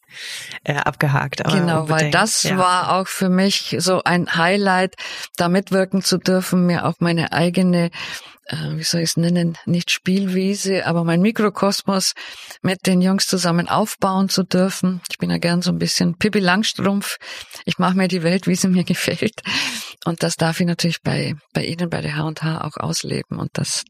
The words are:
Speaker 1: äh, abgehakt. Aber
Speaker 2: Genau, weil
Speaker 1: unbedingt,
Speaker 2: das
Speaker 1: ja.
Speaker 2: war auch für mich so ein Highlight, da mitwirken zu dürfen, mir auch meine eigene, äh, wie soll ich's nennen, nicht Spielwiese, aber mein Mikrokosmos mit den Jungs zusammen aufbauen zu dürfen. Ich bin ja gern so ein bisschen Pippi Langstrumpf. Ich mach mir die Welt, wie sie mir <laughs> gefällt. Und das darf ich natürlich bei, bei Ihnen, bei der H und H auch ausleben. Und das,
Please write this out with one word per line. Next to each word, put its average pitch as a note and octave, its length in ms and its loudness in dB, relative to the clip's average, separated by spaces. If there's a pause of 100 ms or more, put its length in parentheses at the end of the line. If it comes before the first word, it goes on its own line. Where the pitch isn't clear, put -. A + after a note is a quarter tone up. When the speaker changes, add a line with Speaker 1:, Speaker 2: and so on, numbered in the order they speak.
(640)
Speaker 1:
äh, C#3+ 120 -2
abgehakt. C#3+ 680 0
Aber D#3 160 2
Speaker 2:
Genau, E3+ 160 2 (140)
weil D#3 160 4
Speaker 1:
unbedingt, D3 80 0
Speaker 2:
das G3+ 300 2
Speaker 1:
ja. F#3 140 0
Speaker 2:
war F3+ 360 4
auch F#3 140 0
für F#3+ 220 -2
mich F#3+ 500 2
so F3+ 260 2
ein F3 300 2
Highlight, F#3 600 2 (400)
da F3 140 0
mitwirken F#3+ 520 2
zu F#3 160 0
dürfen, F#3 500 2
mir E3+ 180 0
auch E3 140 0
meine E3+ 340 0
eigene, F3 560 2 (560)
äh, - 100 -8 (200)
wie D#3+ 80 -6
soll E3+ 180 0
ich's E3 160 -2
nennen, E3+ 480 0
nicht F3 240 0
Spielwiese, F#3+ 960 0
aber E3+ 180 0
mein E3+ 180 2
Mikrokosmos G3+ 920 0 (480)
mit F#3 240 -2
den F3+ 160 4
Jungs F#3+ 240 2
zusammen F3 420 0
aufbauen F#3+ 600 0
zu F#3+ 140 0
dürfen. F#3 640 0
Ich - 80 -10
bin F3 140 -2
ja E3+ 80 0
gern E3+ 240 0
so F3+ 80 0
ein E3+ 80 0
bisschen E3+ 380 0
Pippi G#3+ 220 0
Langstrumpf. G3 800 0 (480)
Ich F3 140 -4
mach F#3 160 2
mir F#3+ 120 2
die F3 140 -2
Welt, F3 240 0
wie F3+ 100 2
sie F#3+ 120 0
mir F3+ 160 4
<laughs> - 20 -2
gefällt. - 560 -2 (640)
Und E3+ 160 -2
das E3+ 140 -2
darf D#3+ 240 0
ich F3 80 2
natürlich E3+ 340 -2
bei, C#3+ 320 -2 (200)
bei - 120 -2
Ihnen, E3+ 240 -4
bei E3+ 120 -4
der D3+ 140 -4
H D#3 60 -4
und D#3 220 -6
H D#3+ 220 -2
auch D3+ 120 -8
ausleben. - 640 -4
Und - 140 -4
das, - 360 -4